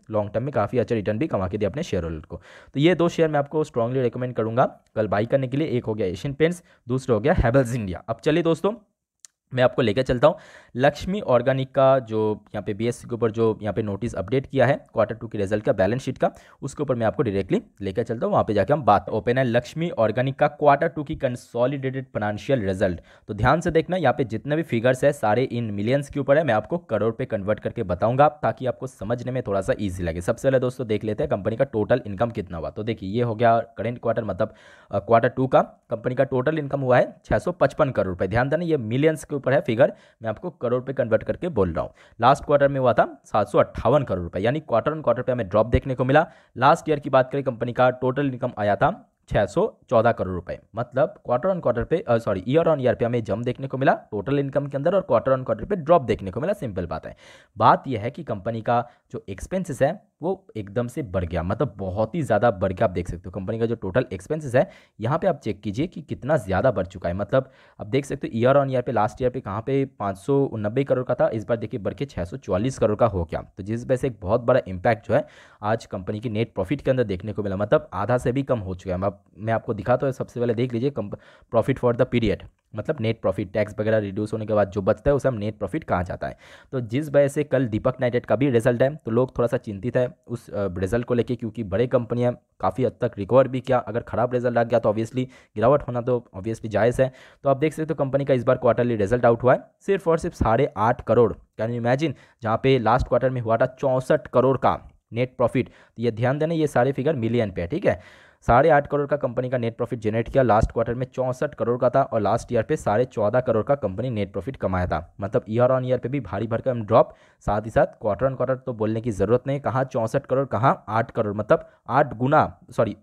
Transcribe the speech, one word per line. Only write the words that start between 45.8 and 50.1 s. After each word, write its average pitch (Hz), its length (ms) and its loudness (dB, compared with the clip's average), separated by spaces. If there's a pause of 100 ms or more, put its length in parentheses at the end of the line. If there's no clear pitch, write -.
को 127 100 -2
मिला। 151 200 4 (300)
लास्ट 147 340 4
ईयर 147 100 0
की 139 100 -8
बात 131 220 4
करें 143 120 -2
कंपनी 123 300 -4
का 127 180 4
टोटल 131 360 0
इनकम 123 320 -4
आया 104 160 2
था 147 160 2 (380)
छः 110 160 2
सौ 175 220 0 (220)
चौदह 117 220 6